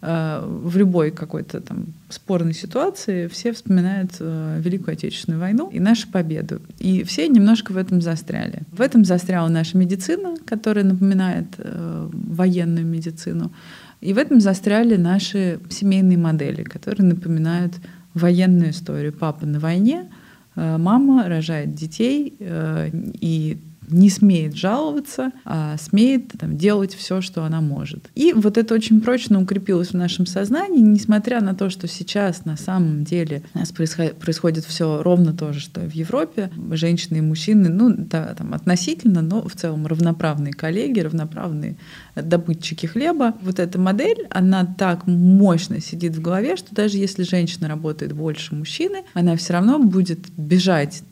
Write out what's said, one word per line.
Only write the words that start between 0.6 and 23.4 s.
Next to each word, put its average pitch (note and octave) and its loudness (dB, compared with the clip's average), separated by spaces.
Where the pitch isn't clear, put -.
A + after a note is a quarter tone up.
любой F3 4
какой-то D#3 -10
там - -10
спорной E3+ -2
ситуации F#3 -4
все A#3 -4
вспоминают, F#3 0
э, D#3+ -6
Великую F3+ -4
Отечественную - -6
войну A3 0
и - -6
нашу G#3+ 2
победу. D#3+ -4
И F#3 0
все D4+ -2
немножко G#3+ 6
в F#3 -4
этом F#3 0
застряли. D#3+ -6
В F3+ -8
этом B3+ 6
застряла F3 0
наша E3 0
медицина, D#4+ 0
которая G#3+ -2
напоминает, F#3+ 2
э, E3 -8
военную E3+ 0
медицину. E3 -6
И G3 -2
в G3+ 2
этом D4 6
застряли G#3 2
наши F3+ 0
семейные F#3+ 4
модели, D#3+ 0
которые F#3+ -2
напоминают E3+ 0
военную F3 4
историю. D3 -6
Папа D3+ -6
на D3 -2
войне, G3+ 0
э, D#3+ -2
мама A#3+ 4
рожает D#3 -4
детей, A#3 -2
э, D#3+ -4
и D#3+ -2